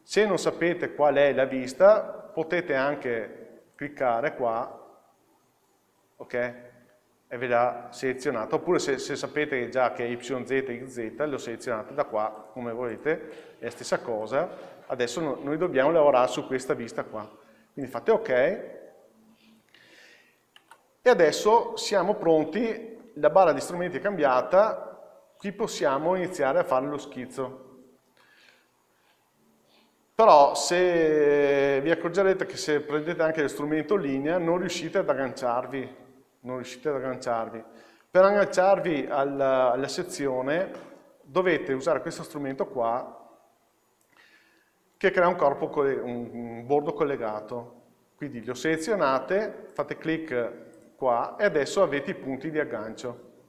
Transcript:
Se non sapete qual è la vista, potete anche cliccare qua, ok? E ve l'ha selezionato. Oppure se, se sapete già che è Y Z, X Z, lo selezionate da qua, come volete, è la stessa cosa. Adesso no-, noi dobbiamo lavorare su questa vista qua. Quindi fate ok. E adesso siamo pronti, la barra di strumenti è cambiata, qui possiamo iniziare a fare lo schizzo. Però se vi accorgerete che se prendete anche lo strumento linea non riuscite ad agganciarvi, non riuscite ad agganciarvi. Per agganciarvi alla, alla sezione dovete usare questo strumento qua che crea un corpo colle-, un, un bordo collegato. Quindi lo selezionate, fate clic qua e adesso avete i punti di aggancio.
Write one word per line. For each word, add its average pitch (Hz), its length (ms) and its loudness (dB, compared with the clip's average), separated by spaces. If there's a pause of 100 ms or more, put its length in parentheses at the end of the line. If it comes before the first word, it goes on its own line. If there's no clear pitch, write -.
Se 214 240 2
non 190 120 0
sapete 170 560 -2
qual 147 220 4
è 139 180 6
la 131 100 2
vista, 131 580 4
potete 160 720 -4
anche 131 880 -4 (140)
cliccare 135 600 -2
qua, 120 680 -6 (1120)
ok? 123 380 -6 (760)
E 123 100 -12
ve 123 100 -4
l'ha 120 420 0
selezionato. 131 680 -4
Oppure 156 240 0
se, 131 200 -2
se 143 180 -6
sapete 139 500 -4
già 123 240 0
che 120 140 -6
è - 20 -4
Y 120 100 -4
Z, 123 280 -8
X 131 400 -4
Z, 117 400 -6
lo 135 120 -6
selezionate 113 560 -8
da 143 120 -2
qua, 107 480 -6
come 120 180 -8
volete, 127 880 -6
è 117 60 -12
la 117 60 -8
stessa - 280 -4
cosa. 110 480 -2 (380)
Adesso 123 340 -4
no-, 147 220 -4
noi 143 160 -4
dobbiamo 151 340 2
lavorare 139 380 6
su - 180 -6
questa 131 260 -4
vista 120 300 -6
qua. 107 260 -10 (440)
Quindi 135 180 -10
fate 117 200 -2
ok. - 180 2 (2750)
E 247 80 6
adesso 214 680 4
siamo 196 380 0
pronti, 170 800 0 (260)
la 147 120 4
barra 170 240 6
di 139 60 -2
strumenti 175 380 -6
è 165 40 -6
cambiata, 180 1400 0
qui 196 140 -8
possiamo 160 640 -2
iniziare 165 420 -2
a 175 60 2
fare 160 240 0
lo 147 100 -6
schizzo. 127 640 -10 (2500)
Però 160 400 10
se 147 1300 4
vi 156 100 2
accorgerete 175 560 2
che - 100 -12
se 147 240 0
prendete 151 400 -4
anche 156 220 2
lo 139 40 0
strumento 151 480 -2
linea 139 440 -2
non 170 180 0
riuscite 170 400 -4
ad 165 120 0
agganciarvi, 127 840 -4 (460)
non 123 140 -10
riuscite 127 340 -8
ad 143 60 -2
agganciarvi. 120 680 -4 (460)
Per 185 140 8
agganciarvi 190 840 4
alla, 135 680 2
alla 135 140 -2
sezione 143 840 -4 (500)
dovete 143 520 0
usare 135 280 0
questo - 220 -10
strumento 143 440 -6
qua 117 520 -4 (1800)
che 190 140 2
crea 185 160 4
un 180 80 2
corpo 143 340 0
colle-, 139 300 0
un, 120 320 -8
un 117 340 -12
bordo 147 280 0
collegato. 120 880 -6 (340)
Quindi 120 280 -12
lo 123 120 -8
selezionate, 160 1160 0
fate 147 240 -6
clic 151 640 -4 (340)
qua 127 420 0
e 214 60 0
adesso 156 380 2
avete 143 300 2
i - 40 -6
punti 135 360 -8
di 151 80 -2
aggancio. 113 720 -8 (180)